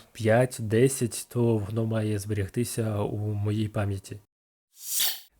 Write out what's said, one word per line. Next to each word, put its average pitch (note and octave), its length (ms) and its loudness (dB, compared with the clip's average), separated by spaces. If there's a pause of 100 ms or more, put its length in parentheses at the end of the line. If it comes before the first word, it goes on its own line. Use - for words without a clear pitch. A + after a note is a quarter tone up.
(140)
п'ять-десять, A#2 1160 2
то A#2 280 2
воно G#2+ 300 -2
має G#2+ 320 0
зберегтися G#2 800 -2
у G#2 200 -2
моїй G#2+ 500 0
пам'яті. G2+ 480 -4 (1200)